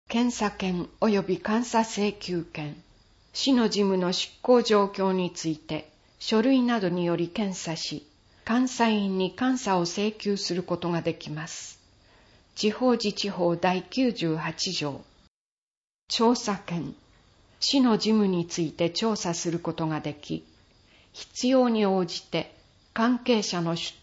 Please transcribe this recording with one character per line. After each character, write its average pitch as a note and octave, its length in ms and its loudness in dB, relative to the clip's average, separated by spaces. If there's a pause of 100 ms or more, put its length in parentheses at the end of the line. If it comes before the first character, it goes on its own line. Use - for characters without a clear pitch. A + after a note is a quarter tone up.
検 A#3+ 260 0
査 G#3 160 -2
権 F#3 380 -4 (120)
及 G#3 220 2
び F#3 140 0
監 A3 280 -2
査 A3+ 200 0
請 G#3 280 -2
求 F3+ 300 -6
権。 D#3 400 -10 (500)
市 - 200 0
の A#3+ 160 4
事 G3+ 140 0
務 F#3+ 140 2
の F3+ 160 0
執 - 180 -4 (120)
行 B3 200 6
状 G#3+ 240 4
況 F#3+ 260 0
に F3+ 200 0
つ - 160 -6
い D#3 80 -2
て、 - 320 -8 (300)
書 A3 240 0
類 C4 200 4
な A#3+ 180 2
ど F#3 80 0
に F3 160 0
よ E3+ 100 2
り E3+ 140 0
検 G3 280 -4
査 D#3+ 200 -6
し、 - 280 -8 (400)
監 B3 220 2
査 A#3 220 0
院 G3+ 300 0
に F#3 200 0
監 B3+ 180 0
査 G3 220 0
を F3 40 2
請 G3+ 280 -2
求 G#3 260 -4
す F#3+ 160 -4
る F3+ 120 -2
こ F3 140 -4
と F3 100 -4
が E3+ 120 0
で E3 140 -2
き - 160 -14
ま D#3 160 -8
す。 - 320 -14 (760)
地 G#3 160 0
方 B3+ 220 2
自 G#3+ 180 -2
治 G3+ 180 -6
法 F3 240 0
第 F#3 300 0
九 C4 260 0
十 E3 260 -2
八 D#3+ 360 -4
条。 D3 320 -6 (1040)
調 A#3 260 4
査 G#3 220 -4
権。 E3 400 -8 (640)
市 - 200 2
の A#3+ 180 4
事 G#3 120 0
務 G#3+ 160 4
に F3 200 2
つ - 160 -6
い D3+ 100 -2
て E3+ 180 0
調 G#3+ 260 -2
査 F3 180 -4
す E3+ 160 -4
る E3 80 -2
こ E3 160 -4
と E3 120 -4
が D#3 140 -2
で D3 140 -8
き、 - 300 -10 (680)
必 - 340 -8
要 B3+ 220 6
に A3 180 4
応 F#3+ 180 4
じ - 180 -8
て - 320 -6 (400)
関 A#3+ 240 2
係 A#3 240 2
者 F3+ 180 -2
の E3+ 160 0
出 - 260 -8